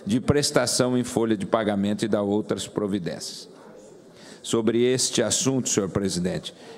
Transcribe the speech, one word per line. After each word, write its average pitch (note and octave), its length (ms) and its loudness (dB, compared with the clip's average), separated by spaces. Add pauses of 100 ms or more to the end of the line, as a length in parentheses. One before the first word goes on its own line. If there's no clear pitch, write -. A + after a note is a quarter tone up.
de A2+ 160 0
prestação B2+ 800 2
em A#2+ 60 0
folha A2+ 320 2
de F#2+ 100 -4
pagamento G#2 580 2
e A2 40 0
da G#2 140 2
outras G#2 460 -2
providências. F#2+ 800 -4 (920)
Sobre A2+ 400 0
este B2 400 2
assunto, B2 460 0
senhor G2 220 0
presidente, F2+ 600 -2 (260)